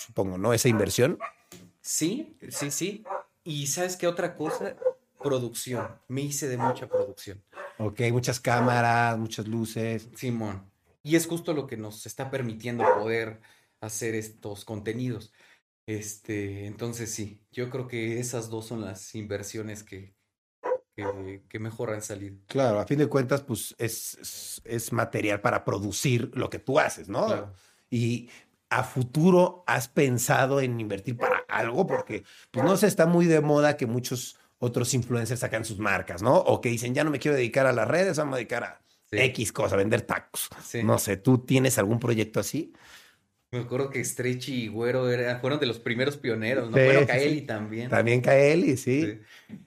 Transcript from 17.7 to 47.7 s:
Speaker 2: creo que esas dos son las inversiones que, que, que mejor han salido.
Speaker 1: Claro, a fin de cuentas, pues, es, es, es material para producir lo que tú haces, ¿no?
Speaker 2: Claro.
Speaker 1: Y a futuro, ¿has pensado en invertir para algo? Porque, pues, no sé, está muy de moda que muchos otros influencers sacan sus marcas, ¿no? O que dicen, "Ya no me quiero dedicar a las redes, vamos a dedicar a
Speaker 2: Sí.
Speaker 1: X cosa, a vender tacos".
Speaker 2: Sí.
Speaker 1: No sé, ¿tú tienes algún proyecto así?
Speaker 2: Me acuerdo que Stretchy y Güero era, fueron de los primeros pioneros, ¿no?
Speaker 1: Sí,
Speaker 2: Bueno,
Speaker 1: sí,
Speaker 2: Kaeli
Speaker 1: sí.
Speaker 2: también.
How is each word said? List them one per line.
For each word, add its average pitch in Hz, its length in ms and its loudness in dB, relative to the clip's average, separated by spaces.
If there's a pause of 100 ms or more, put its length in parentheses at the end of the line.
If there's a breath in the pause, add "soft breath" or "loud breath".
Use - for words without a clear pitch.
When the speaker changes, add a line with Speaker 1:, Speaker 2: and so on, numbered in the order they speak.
Speaker 2:
creo 127 180 -8
que 117 320 -4
esas 120 300 -6
dos 113 160 -8
son 113 160 -8
las 95 320 -12
inversiones 107 680 -8
que, 98 320 -18 (800)
que, 98 540 -8
que 113 100 -10
mejor 110 320 -6
han 107 120 -6
salido. 101 340 -10 (100)
Speaker 1:
Claro, 120 340 2
a 98 60 -2
fin 143 120 2
de 147 100 6
cuentas, 135 340 2
pues, - 360 -6
es, - 420 -6
es, - 440 -12
es 117 280 -6
material 107 480 0
para 110 240 2
producir 110 680 0
lo 117 160 -2
que - 80 -8
tú 135 200 0
haces, - 300 0
¿no? 143 180 -2
Speaker 2:
Claro. 104 260 -4 (360 soft breath)
Speaker 1:
Y 120 400 -2 (400 loud breath)
a 127 160 0
futuro, 175 840 4
¿has 127 220 0
pensado 135 720 2
en 123 180 -2
invertir 110 380 -6
para 98 220 0 (100)
algo? 120 380 -2
Porque, 123 380 -4 (260 loud breath)
pues, 120 140 0
no 190 120 4
sé, 196 100 4
está 165 200 4
muy 170 200 6
de 160 140 6
moda 147 360 4
que 131 100 -2
muchos 123 520 -4 (200 soft breath)
otros 120 360 0
influencers 117 460 -2
sacan 110 240 -2
sus 107 140 -8
marcas, 95 440 -2
¿no? 135 140 6
O 127 240 6
que 123 80 0
dicen, 120 260 -2
"Ya 143 80 2
no 156 80 2
me 139 80 -2
quiero 147 180 2
dedicar 131 300 2
a 127 60 6
las 113 160 2
redes, 165 300 2
vamos 143 160 -2
a - 20 -2
dedicar 120 260 -4
a 92 180 -10 (260)
Speaker 2:
Sí. 104 100 -4
Speaker 1:
X 123 360 0
cosa, 101 220 0
a 98 40 4
vender 107 240 2
tacos". - 480 -6 (120)
Speaker 2:
Sí. 117 200 -6
Speaker 1:
No 113 160 4
sé, 98 180 -2
¿tú 127 220 4
tienes 131 400 2
algún 110 200 2
proyecto 113 400 0
así? 135 340 -4 (800 loud breath)
Speaker 2:
Me 123 80 -6
acuerdo 131 300 -4
que 127 140 -4
Stretchy 127 600 -4
y 107 40 -6
Güero 123 420 0
era, 123 300 0
fueron 135 180 0
de 143 80 0
los 110 140 -4
primeros 127 360 0
pioneros, 117 540 -2
¿no? 120 60 2
Speaker 1:
Sí, 131 80 10
Speaker 2:
Bueno, 135 160 8
Speaker 1:
sí, 135 60 6
Speaker 2:
Kaeli 139 340 2
Speaker 1:
sí. 127 60 -10
Speaker 2:
también. 110 440 -4